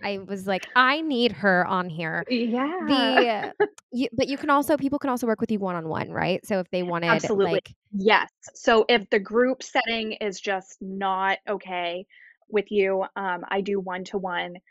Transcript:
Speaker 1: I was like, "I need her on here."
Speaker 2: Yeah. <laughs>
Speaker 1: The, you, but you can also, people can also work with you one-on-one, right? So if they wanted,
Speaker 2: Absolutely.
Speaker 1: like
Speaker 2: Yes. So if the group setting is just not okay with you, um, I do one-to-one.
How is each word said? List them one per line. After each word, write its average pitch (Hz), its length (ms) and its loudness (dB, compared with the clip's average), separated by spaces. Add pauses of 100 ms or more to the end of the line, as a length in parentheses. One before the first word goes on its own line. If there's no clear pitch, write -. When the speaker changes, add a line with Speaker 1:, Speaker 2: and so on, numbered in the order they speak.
Speaker 1:
I 202 160 -2
was 190 280 -10
like, 185 180 -2 (100)
"I 262 260 4
need 247 320 2
her 185 340 4
on 180 220 -2
here." 165 380 -4
Speaker 2:
Yeah. 247 420 -2 (160)
<laughs> - 20 -6
Speaker 1:
The, 240 680 2 (400)
you, 254 180 -2
but 240 160 -2
you 269 100 -4
can 302 120 -6
also, 285 260 4
people 277 240 0
can 277 100 -4
also 247 180 -2
work 220 120 0
with 226 120 -2
you 214 80 0
one-on-one, 170 520 -4
right? 165 340 -2
So 196 140 -2
if 175 120 -6
they 180 120 -2
wanted, 170 280 -2
Speaker 2:
Absolutely. 196 420 2
Speaker 1:
like - 200 -2 (220)
Speaker 2:
Yes. 196 340 4 (260)
So 226 340 4
if 226 220 2
the 220 80 2
group 247 440 0
setting 226 500 -4
is 196 280 -6
just 190 400 -6
not 190 560 -2 (100)
okay 180 580 -6 (440)
with 208 220 0
you, 190 340 2 (100)
um, 180 320 -4
I 196 140 -2
do 196 180 -2
one-to-one. 180 760 -6 (160)